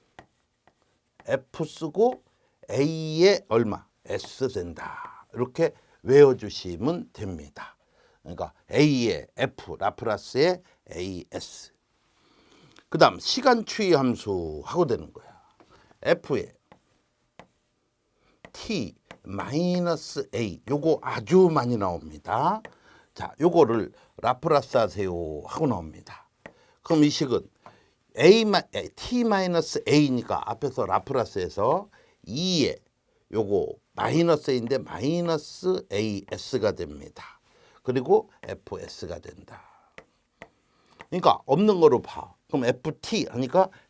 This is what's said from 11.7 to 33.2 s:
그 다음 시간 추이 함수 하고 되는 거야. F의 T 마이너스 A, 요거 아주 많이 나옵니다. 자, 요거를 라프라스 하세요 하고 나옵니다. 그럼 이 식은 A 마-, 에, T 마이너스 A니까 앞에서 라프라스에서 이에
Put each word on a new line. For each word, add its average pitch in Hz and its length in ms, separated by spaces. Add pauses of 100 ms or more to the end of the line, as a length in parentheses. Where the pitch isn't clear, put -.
그 - 100
다음 117 220
시간 247 460
추이 190 280
함수 98 720
하고 170 220
되는 87 260
거야. - 140 (760)
F의 139 520 (2000)
T 139 420 (280)
마이너스 156 1080
A, 101 360
요거 147 320
아주 160 500
많이 123 240
나옵니다. 95 840 (520)
자, - 280
요거를 139 500 (260)
라프라스 135 600
하세요 95 340 (340)
하고 - 220
나옵니다. 82 640 (540)
그럼 156 200
이 147 60
식은 131 400 (680)
A 202 280
마-, 196 180 (100)
에, 82 220
T 247 300
마이너스 185 640
A니까 127 600
앞에서 123 360
라프라스에서 107 1040 (340)
이에 147 540 (560)